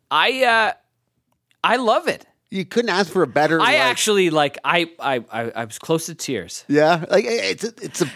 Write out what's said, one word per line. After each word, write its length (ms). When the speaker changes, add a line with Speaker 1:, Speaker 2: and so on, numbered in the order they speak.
Speaker 1:
I, 360
uh, 260
I 140
love 320
it. 180
Speaker 2:
You 120
couldn't 240
ask 200
for 140
a 40
better, 340
Speaker 1:
I 20
Speaker 2:
like 160
Speaker 1:
actually, 500
like, 360
I, 240
I, 320
I, 200
I 140
was 140
close 280
to 80
tears. 520
Speaker 2:
Yeah? 420
Like, 140
it, 400
it's, 180
it's 200
a 40